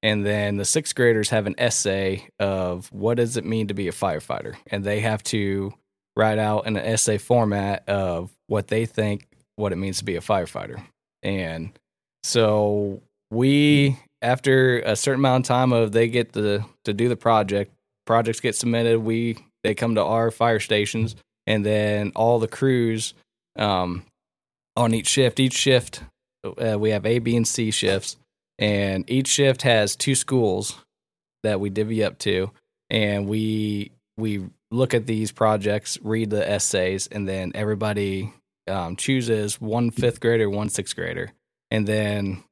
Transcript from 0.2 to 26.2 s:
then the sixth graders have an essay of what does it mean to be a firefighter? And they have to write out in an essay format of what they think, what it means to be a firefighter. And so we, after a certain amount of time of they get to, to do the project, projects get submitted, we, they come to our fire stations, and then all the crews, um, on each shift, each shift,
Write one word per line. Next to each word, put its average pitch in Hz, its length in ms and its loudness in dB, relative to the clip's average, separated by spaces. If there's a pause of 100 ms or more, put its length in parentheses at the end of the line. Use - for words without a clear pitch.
then 101 320 -2
the 101 80 -4
sixth - 280 -2
graders 113 360 2
have 107 160 0
an 101 100 -6
essay 98 720 -2 (100)
of 92 540 -2
what 110 240 -2
does 120 220 0
it - 80 -6
mean 110 220 -2
to 101 60 -4
be 98 140 -4
a - 40 -4
firefighter? - 640 -6 (100)
And 98 180 -6
they 104 160 0
have 110 240 -2
to 98 480 -2 (420)
write 110 240 4
out 107 280 0
in 107 100 0
an 92 80 -4
essay 110 320 0
format 101 720 0
of 92 420 -2 (180)
what 107 200 -2
they 113 160 0
think, 104 420 -4 (300)
what 101 160 0
it 85 40 -2
means 95 220 -4
to 98 60 -8
be 95 120 -2
a 85 40 -4
firefighter. 85 640 -4 (380)
And 87 500 -6 (500)
so 104 760 2 (300)
we, 139 680 4 (240)
after 127 580 4
a 107 160 0
certain 135 240 0
amount 127 240 4
of - 40 -8
time 127 240 2
of 113 200 2
they 113 160 4
get 120 260 -2
to, 104 300 0 (200)
to 110 80 -4
do 113 160 0
the 117 80 0
project, 101 560 0 (340)
projects 113 340 2
get 117 140 -2
submitted, 117 460 2
we, 113 380 -2 (240)
they 107 120 0
come 117 200 0
to 107 100 2
our 113 260 2
fire 113 300 2
stations, 104 560 0 (300)
and 107 180 2
then 104 500 0
all 117 240 4
the 110 100 0
crews, 117 680 0 (440)
um, 90 460 0 (720)
on 117 180 2
each - 140 -2
shift, 131 320 2
each 131 140 4
shift, - 480 2 (420)